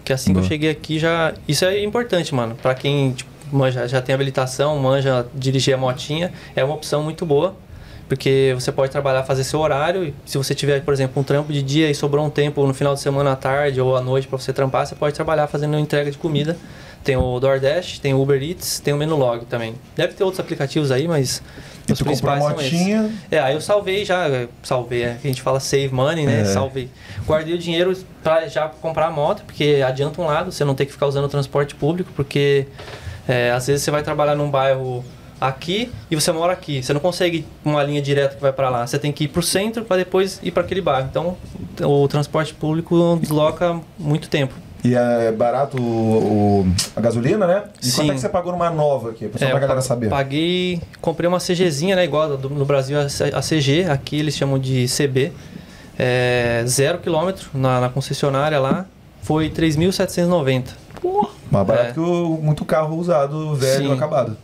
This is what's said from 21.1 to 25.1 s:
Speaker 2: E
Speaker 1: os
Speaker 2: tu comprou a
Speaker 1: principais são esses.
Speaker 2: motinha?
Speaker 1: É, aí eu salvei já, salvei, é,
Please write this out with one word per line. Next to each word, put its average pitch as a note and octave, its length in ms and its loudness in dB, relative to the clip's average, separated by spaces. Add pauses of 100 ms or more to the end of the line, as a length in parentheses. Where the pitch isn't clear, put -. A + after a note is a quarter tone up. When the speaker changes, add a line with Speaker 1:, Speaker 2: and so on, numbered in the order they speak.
Speaker 2:
E - 40 0
Speaker 1:
os - 60 0
Speaker 2:
tu C#3 60 0
comprou C#3 280 0
a - 40 2
Speaker 1:
principais C#3+ 80 0
são D3 160 0
esses. C3+ 120 0
Speaker 2:
motinha? G#3 380 2 (200)
Speaker 1:
É, D#3+ 80 2
aí C#3 160 2
eu D#3 60 -2
salvei G3+ 440 0
já, F#3 220 2 (360)
salvei, A#2+ 420 -2
é, A#2+ 180 -2